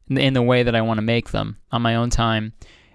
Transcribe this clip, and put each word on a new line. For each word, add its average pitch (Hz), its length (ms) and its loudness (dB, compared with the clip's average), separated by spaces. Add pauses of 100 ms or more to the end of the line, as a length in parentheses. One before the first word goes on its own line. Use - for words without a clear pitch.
in 135 80 -2
the, 135 60 2
in 135 120 2
the 127 80 2
way 123 200 4
that 120 140 0
I 113 60 2
wanna 113 200 -2
make 117 300 -2
them 107 260 -6 (140)
on 120 100 -2
my 117 140 0
own 120 140 0
time, 113 440 -2 (420)